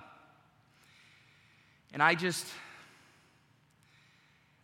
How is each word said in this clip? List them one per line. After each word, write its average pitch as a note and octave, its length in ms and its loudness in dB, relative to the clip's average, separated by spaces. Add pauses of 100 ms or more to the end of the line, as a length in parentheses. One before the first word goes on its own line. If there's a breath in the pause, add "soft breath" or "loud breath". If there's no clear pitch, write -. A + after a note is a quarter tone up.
(1900 soft breath)
And C#3+ 100 2
I E3+ 120 8
just, E3+ 300 -2 (2250 loud breath)